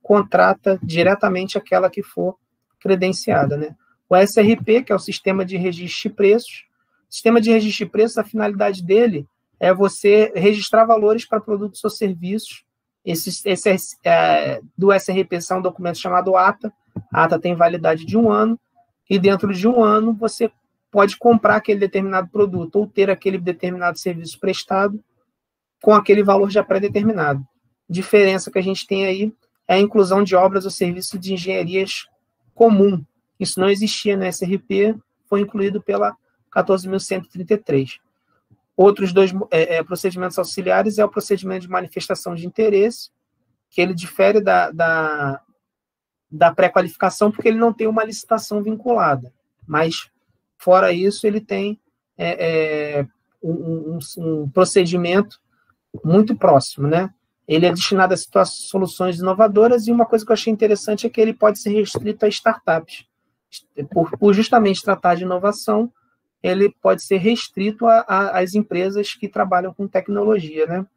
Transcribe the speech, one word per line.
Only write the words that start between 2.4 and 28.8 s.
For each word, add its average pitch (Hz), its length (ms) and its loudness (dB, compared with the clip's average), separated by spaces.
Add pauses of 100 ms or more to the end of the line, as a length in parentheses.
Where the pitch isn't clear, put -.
credenciada, 180 800 0
né? 151 180 -8 (340)
O 185 60 4
S 202 240 4
R 220 180 6
P, 233 260 2
que - 80 -6
é 202 40 2
o 190 40 -2
Sistema 190 460 -4
de 185 120 -8
Registro 175 520 -6
de 202 60 -12
Preços. 208 500 0 (440)
O - 40 -20
Sistema 226 280 2
de 226 100 2
Registro 214 340 0
de 170 60 -16
Preços, 226 260 0
a 214 60 -4
finalidade 208 600 -4
dele 190 440 2 (320)
é 185 140 2
você 202 640 2
registrar 208 500 2
valores 220 380 2
pra 214 160 -4
produtos 202 440 -6
ou 214 60 -2
serviços. 190 760 -6 (420)
Esse, 175 420 -8
esse 190 220 0
é, 190 80 2 (260)
é, 156 580 2 (160)
do 196 140 4
S 196 200 0
R 190 120 0
P 180 160 -6
são 185 220 -6
documentos 175 400 -6
chamado 180 340 0
ata. 202 380 0 (380)
A 160 120 2
ata 165 160 0
tem 175 160 -2
validade 165 500 0
de 196 120 -2
um 226 140 4
ano, 220 280 0 (500)
e 196 80 2
dentro 196 360 2
de 185 140 -2
um 240 160 4
ano 214 300 2
você 220 380 -4 (380)
pode 202 260 2
comprar 220 400 4
aquele 208 240 0
determinado 190 480 -2
produto 180 500 -2
ou 208 100 0
ter 196 220 0
aquele 190 280 -2
determinado 175 600 -6
serviço 165 420 -10
prestado 196 640 -4 (800)
com 208 120 6
aquele 202 280 4
valor 196 280 2
já 196 140 2
pré-determinado. 190 840 -2 (440)
Diferença 190 640 2
que 190 80 -2
a 180 40 -2
gente 190 220 -6